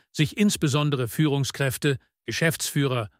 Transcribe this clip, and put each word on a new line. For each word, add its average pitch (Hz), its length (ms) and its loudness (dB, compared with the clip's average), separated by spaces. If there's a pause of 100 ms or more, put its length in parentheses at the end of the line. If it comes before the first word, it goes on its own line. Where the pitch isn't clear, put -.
(120)
sich - 240 0
insbesondere 147 720 2
Führungskräfte, 139 880 0 (300)
Geschäftsführer, 127 840 -2 (120)